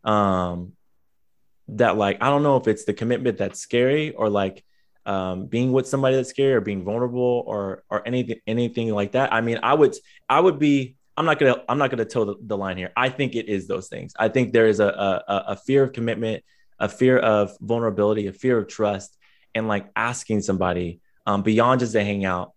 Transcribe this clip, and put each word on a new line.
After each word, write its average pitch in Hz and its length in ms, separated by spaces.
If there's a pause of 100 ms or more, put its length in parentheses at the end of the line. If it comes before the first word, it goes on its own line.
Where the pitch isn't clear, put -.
Um, 92 680 (960)
that, 107 280
like, 98 240
I 127 80
don't 143 140
know 139 140
if - 100
it's 107 180
the 104 80
commitment 120 440
that's 98 220
scary 135 540
or, 110 160
like, 98 340 (420)
um, 92 420
being 123 240
with 127 160
somebody 135 300
that's 131 120
scary 135 240
or 113 80
being 98 220
vulnerable 120 640
or, 98 420
or 104 180
anything, 120 380
anything 117 480
like 101 200
that. 131 200
I 113 80
mean, 117 220
I 123 100
would, 147 220 (340)
I 139 100
would 170 200
be, 139 380 (200)
I'm 160 80
not 156 140
gonna, 127 300
I'm 127 80
not 139 120
gonna 113 160
toe 113 200
the, 101 160
the 107 160
line 95 200
here. 90 180
I 127 140
think 131 260
it 113 120
is 98 200
those - 200
things. - 320
I 110 100
think 123 240
there 113 140
is 107 120
a, 104 80
a, 98 400
a, 98 200
a 101 80
fear 135 260
of 131 120
commitment, 113 500 (340)
a 107 120
fear 127 280
of 107 440
vulnerability, 107 680
a 92 60
fear 127 260
of 101 80
trust, 104 500 (360)
and, 110 160
like, 101 260
asking 110 460
somebody, 90 580 (260)
um, 101 160
beyond 117 380
just 117 160
a 104 80
hangout 95 540